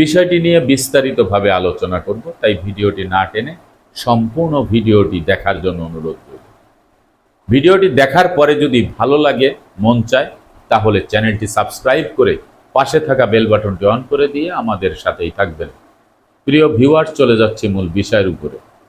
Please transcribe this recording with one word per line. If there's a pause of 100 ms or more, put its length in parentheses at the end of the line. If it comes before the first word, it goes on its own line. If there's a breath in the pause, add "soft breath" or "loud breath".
বিষয়টি
নিয়ে
বিস্তারিতভাবে
আলোচনা
করব, (160)
তাই (120)
ভিডিওটি
না
টেনে (420)
সম্পূর্ণ (100)
ভিডিওটি
দেখার
জন্য (100)
অনুরোধ
করব। (1000)
ভিডিওটি (140)
দেখার (100)
পরে
যদি (180)
ভালো
লাগে, (300)
মন
চায়, (400)
তাহলে (100)
চ্যানেলটি
সাবস্ক্রাইব (100)
করে (420)
পাশে
থাকা
বেল
বাটনটি
on
করে
দিয়ে
আমাদের
সাথেই
থাকবেন। (800)
প্রিয়
ভিউয়ার,
চলে
যাচ্ছে
মূল
বিষয়ের
উপরে। (320)